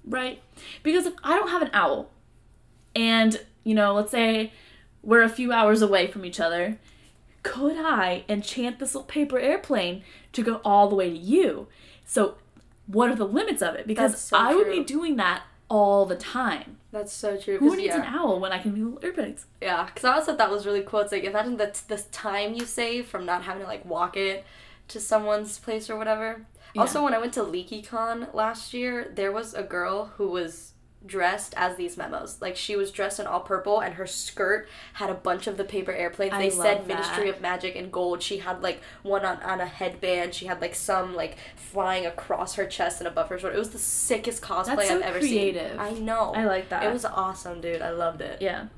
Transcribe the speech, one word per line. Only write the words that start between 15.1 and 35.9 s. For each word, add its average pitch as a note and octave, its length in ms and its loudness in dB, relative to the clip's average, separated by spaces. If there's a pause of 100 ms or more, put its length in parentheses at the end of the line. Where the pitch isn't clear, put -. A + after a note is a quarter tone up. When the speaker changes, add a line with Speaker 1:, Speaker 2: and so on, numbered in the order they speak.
Speaker 1:
that F3+ 260 2 (260)
all G3+ 380 6
the F3+ 80 -2
time. - 640 -4 (140)
Speaker 2:
That's G#3 220 -8
so G3+ 240 -4
true, G3 220 -2
Speaker 1:
Who C#4+ 100 8
Speaker 2:
'cause, F#4 80 2
Speaker 1:
needs F4+ 180 -2
Speaker 2:
yeah. D4 120 2
Speaker 1:
an B3 80 -8
owl C#4+ 240 0
when F#3+ 120 -2
I - 60 -2
can G#3+ 160 -2
do G#3+ 120 -2
little B3 200 -8
airplanes? E4+ 400 -6 (160)
Speaker 2:
Yeah, F3+ 340 -2
'cause - 80 -8
I B3+ 120 6
also D#4 160 2
thought - 80 -2
that G#3 100 6
was G3+ 160 -2
really G3+ 160 2
cool. G#3 200 0
It's G#3 100 -2
like, G3 120 -2
imagine G#3+ 340 -2
the, G#3 100 0
t-, - 200 -10
the G#3 100 -4 (140)
time G#3 440 -4
you A#3+ 100 -6
save A#3+ 400 -4
from F3+ 200 -8
not F3+ 180 0
having F3+ 180 -8
to, F#3 60 -10
like, - 180 -8
walk F3 320 -2
it F#3+ 260 -2 (440)
to A3+ 120 -12
someone's G#3+ 600 0
place A3 320 -6
or A3 40 -4
whatever. A3 520 -2 (260)
Speaker 1:
Yeah. G#3+ 80 0
Speaker 2:
Also, D4 220 2
when C4+ 100 2
I A3+ 60 2
went A#3+ 140 -4
to B3 80 -2
LeakyCon A3 920 -6
last A3+ 400 -2
year, B3 400 -4
there G3 180 -2
was A3 220 -6
a G3+ 100 -6
girl F#3 420 -2 (120)
who G3+ 120 0
was F3 440 -6 (320)
dressed F#3+ 500 -2
as F3+ 220 0
these F3 180 -6
memos. - 460 -8
Like, F#3 160 -6
she - 180 -4
was G3 160 0
dressed G3+ 300 -4
in - 40 -4
all F3 140 -2
purple, G3 400 0
and F#3 160 -2
her F#3 100 -8
skirt - 600 -2 (260)
had G3 160 -4
a F#3 40 -2
bunch F3+ 340 -2
of G3 80 -6
the G3 80 -4
paper F#3+ 300 -4